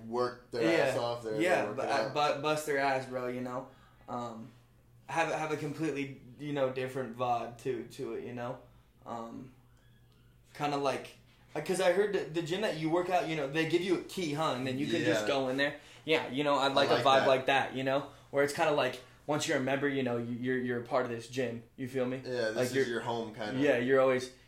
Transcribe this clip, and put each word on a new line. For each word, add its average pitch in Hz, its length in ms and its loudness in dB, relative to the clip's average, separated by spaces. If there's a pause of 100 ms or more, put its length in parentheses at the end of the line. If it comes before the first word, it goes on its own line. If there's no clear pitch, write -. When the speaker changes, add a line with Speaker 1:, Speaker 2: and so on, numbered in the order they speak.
Speaker 1:
work 120 460 -2
their 117 100 -2
Speaker 2:
Yeah. 151 240 4
Speaker 1:
ass 123 100 0
off, 120 260 -2
they're 110 160 -4
Speaker 2:
Yeah, 175 280 2
Speaker 1:
working - 180 -4
Speaker 2:
bu-, - 60 -2
Speaker 1:
out. - 240 0
Speaker 2:
bu-, 147 280 0
bust 151 220 0
their 143 140 0
ass, 135 260 0
bro, 123 220 -6
you 123 160 -4
know? 127 240 -6 (420)
Um, 120 420 -8 (560)
have, 156 240 0
have 156 220 -2
a 151 40 0
completely, 139 640 -6 (200)
you 147 120 -8
know, 135 180 0
different 127 460 -6
vibe 120 460 -2
to, 120 220 -4
to 117 300 -8
it, 101 100 -8
you 120 100 -10
know? 120 220 -6 (500)
Um, 117 460 -10 (1000)
kinda 147 220 -2
like, 127 320 -2 (460)
uh, 160 60 -6
'cause 175 200 0
I 180 120 6
heard 196 220 2
that 156 200 -4
the 165 80 0
gym 175 200 -2
that 170 160 -2
you 156 120 -2
work 175 200 2
out, 170 180 2
you 160 80 -2
know, 143 100 -2
they 156 200 0
give 175 140 4
you 185 140 2
a - 80 2
key, 165 300 -4
huh? 147 240 0
And 127 100 -2
then 131 120 -2
you 147 80 -2
can 113 180 0
just 110 180 4
Speaker 1:
Yeah. 107 60 0
Speaker 2:
go 135 220 2
in 131 60 -2
there. 143 180 2 (300)
Yeah, 151 260 0
you 131 140 -2
know, 143 120 4
I'd 135 160 2
Speaker 1:
I - 20 -4
Speaker 2:
like 139 160 4
a 127 40 6
Speaker 1:
like 123 100 2
Speaker 2:
vibe 135 160 8
Speaker 1:
that. 135 80 4
Speaker 2:
like 131 180 4
that, 131 300 2
you 131 80 -2
know? 135 220 2 (260)
Where 139 100 4
it's 143 100 2
kinda 160 200 2
like, 127 280 0 (260)
once 147 200 0
you're 151 120 2
a - 40 0
member, 135 260 2
you 135 140 2
know, 120 160 0
you, 120 220 -4
you're, 127 180 2
you're 123 220 0
a 120 40 -6
part 127 200 0
of 120 80 -4
this 117 160 -8
gym. 117 340 -4 (140)
You 131 120 -8
feel 131 180 -2
me? 131 180 -4
Speaker 1:
Yeah, 127 80 -8
this 113 240 0
Speaker 2:
Like, 123 100 2
Speaker 1:
is 127 80 -4
Speaker 2:
you're 135 120 2
Speaker 1:
your 117 140 -2
home, 113 340 -4
kinda. 117 260 -4
Speaker 2:
Yeah, 139 180 4
you're 131 220 4
always, 127 300 2 (180)